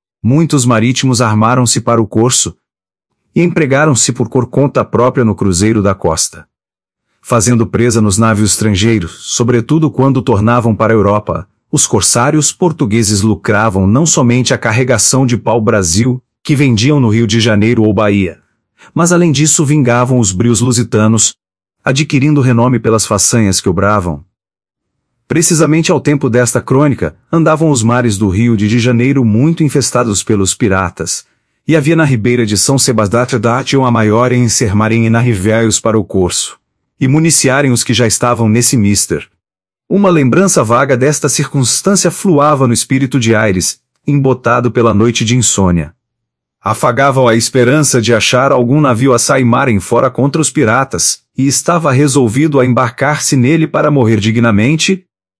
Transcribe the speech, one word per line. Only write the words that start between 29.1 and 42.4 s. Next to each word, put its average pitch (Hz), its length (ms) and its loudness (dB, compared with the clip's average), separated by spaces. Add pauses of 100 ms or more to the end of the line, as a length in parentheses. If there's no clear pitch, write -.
muito 127 360 0
infestados 123 640 -2
pelos 98 300 -2
piratas, 92 720 -4 (420)
e 151 80 2
havia 156 220 0
na 160 80 2
ribeira 120 400 0
de 104 120 -2
São 135 200 0
Sebastião 120 1080 0
a 123 60 0
maior 113 400 2
em 123 120 2
encermarem 110 600 0
e 110 40 0
narrivéios 110 720 0
para 110 180 0
o 101 60 -2
corso, - 520 -4 (400)
e 131 120 0
municiarem 143 640 2
os 117 120 -2
que 127 100 -2
já 113 140 2
estavam 117 400 -2
nesse 117 300 0
mister. - 520 -2 (600)
Uma 202 200 2
lembrança 165 540 2
vaga 123 340 0
desta 143 320 -2
circunstância 151 800 -2
fluava 147 560 0